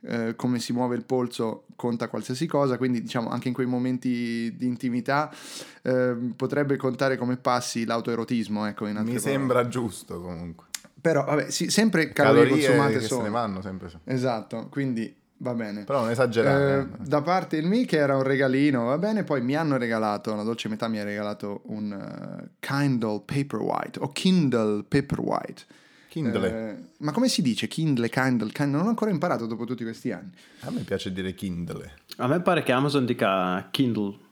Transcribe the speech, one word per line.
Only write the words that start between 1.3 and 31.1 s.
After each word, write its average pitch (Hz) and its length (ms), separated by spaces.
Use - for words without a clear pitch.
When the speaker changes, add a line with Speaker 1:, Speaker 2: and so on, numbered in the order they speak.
Speaker 1:
conta 120 320
qualsiasi 127 380
cosa, 143 320
quindi 123 240
diciamo 113 280
anche 120 200
in 123 40
quei 127 120
momenti 120 880
di 123 120
intimità, 127 640
eh, 127 340
potrebbe 139 420
contare 131 400
come 123 180
passi 123 480
l'autoerotismo, 113 840
ecco, 104 200
in 104 120
altre 110 140
Speaker 2:
Mi 123 60
Speaker 1:
parole. 135 200
Speaker 2:
sembra 123 300
giusto 113 540
comunque. 87 460
Speaker 1:
Però, 151 240
vabbè, 147 240
sì, - 200
sempre 185 440
calorie - 300
Speaker 2:
Calorie 135 220
Speaker 1:
consumate 120 280
Speaker 2:
che 127 80
se 110 60
Speaker 1:
sono. 120 160
Speaker 2:
ne 104 60
vanno, 104 320
sempre 95 280
sì. 87 160
Speaker 1:
Esatto, 120 640
quindi 127 440
va 123 140
bene. 104 300
Speaker 2:
Però 135 180
non 113 80
esagerare, 135 640
Speaker 1:
Eh, 139 60
Speaker 2:
eh. 135 80
Speaker 1:
da 147 140
parte 170 360
il 156 100
Mi, 226 180
che 170 120
era 139 180
un 135 80
regalino, 135 640
va 131 120
bene, 202 260
poi 143 180
mi 127 140
hanno 151 220
regalato, 110 580
la 104 60
dolce 113 260
metà 110 200
mi 110 120
ha 104 40
regalato 104 600
un, 107 260
eh, - 580
Kindle 123 640
Paperwhite, 113 760
o - 120
Kindle 120 720
Paperwhite. - 800
Speaker 2:
Kindle. 104 400
Speaker 1:
Eh, 110 280
ma 147 120
come 240 160
si 226 160
dice? 117 240
Kindle, 131 420
Kindle, 123 420
Kindle? 143 260
Non 175 100
ho - 20
ancora 220 220
imparato 143 340
dopo 113 200
tutti 117 180
questi 113 280
anni. 92 200
Speaker 2:
A - 100
me 240 100
piace 98 320